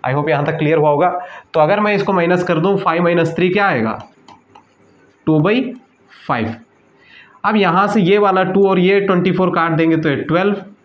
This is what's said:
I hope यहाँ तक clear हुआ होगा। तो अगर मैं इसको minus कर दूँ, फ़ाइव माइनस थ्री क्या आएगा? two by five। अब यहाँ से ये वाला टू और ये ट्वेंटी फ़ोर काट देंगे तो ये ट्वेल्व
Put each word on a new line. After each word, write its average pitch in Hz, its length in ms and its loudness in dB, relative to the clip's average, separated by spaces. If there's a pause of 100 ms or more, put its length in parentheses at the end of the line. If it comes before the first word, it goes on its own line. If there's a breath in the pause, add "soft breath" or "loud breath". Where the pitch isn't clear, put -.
I 127 100 -2
hope 147 140 -2
यहाँ 143 180 0
तक 156 120 -4
clear 160 200 0
हुआ 151 120 2
होगा। 151 180 2 (460 loud breath)
तो 160 60 2
अगर 185 200 2
मैं 208 140 0
इसको 196 180 -2
minus 175 320 0
कर 170 140 0
दूँ, 190 200 0
फ़ाइव 175 240 0
माइनस 170 340 0
थ्री 180 140 0
क्या 202 160 0
आएगा? 113 320 -2 (1300)
two 156 140 2
by 214 200 2 (640)
five। 113 280 -4 (920 loud breath)
अब 214 120 0
यहाँ 190 320 2
से 214 120 0
ये 190 180 2
वाला 190 260 2
टू 196 240 2
और 185 100 2
ये 190 220 2
ट्वेंटी 185 320 0
फ़ोर 180 220 0
काट 165 180 0
देंगे 160 240 2
तो 160 120 -2
ये 139 80 0
ट्वेल्व 196 460 -2 (220)